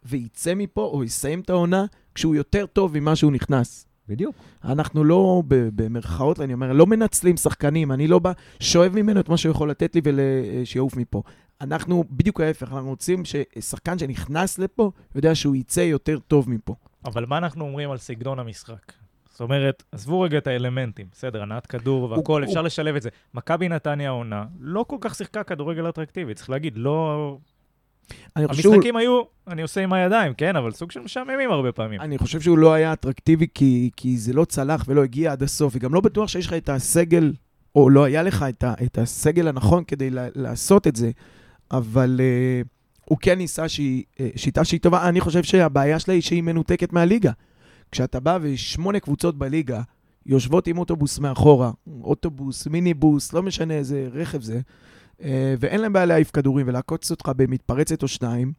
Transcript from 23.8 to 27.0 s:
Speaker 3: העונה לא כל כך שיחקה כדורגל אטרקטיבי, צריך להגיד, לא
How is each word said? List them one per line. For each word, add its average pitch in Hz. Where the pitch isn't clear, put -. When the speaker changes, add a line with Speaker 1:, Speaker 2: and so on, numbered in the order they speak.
Speaker 3:
העונה 117
לא 175
כל 285
כך 190
שיחקה 208
כדורגל 165
אטרקטיבי, 156
צריך -
להגיד, 135
לא 151